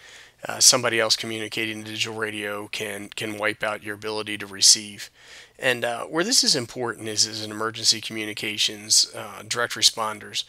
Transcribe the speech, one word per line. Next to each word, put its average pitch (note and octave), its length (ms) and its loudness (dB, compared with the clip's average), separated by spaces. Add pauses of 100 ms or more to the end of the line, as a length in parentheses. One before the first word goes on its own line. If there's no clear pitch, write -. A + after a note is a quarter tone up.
(460)
uh, A2 140 -4
somebody A#2 400 6
else A2 160 4
communicating A2 640 -4
the A2 120 -10
digital A2 240 -4
radio G#2+ 540 -4
can, G#2 400 -6
can G#2+ 300 -6
wipe G#2+ 240 0
out G#2+ 200 -2
your G#2+ 120 -6
ability G#2+ 420 -4
to G#2 100 -8
receive. G2+ 640 4 (500)
And, B2 260 2
uh, A#2+ 200 -2
where D#3+ 200 0
this B3+ 180 4
is A#3 140 2
important A#2 520 -4
is, G#2+ 160 2
is G#2+ 200 -4
in G#2+ 80 -8
emergency A2 480 0
communications, G#2+ 1160 0
uh, G2+ 320 -10
direct A#2+ 280 -2
responders, G#2+ 720 0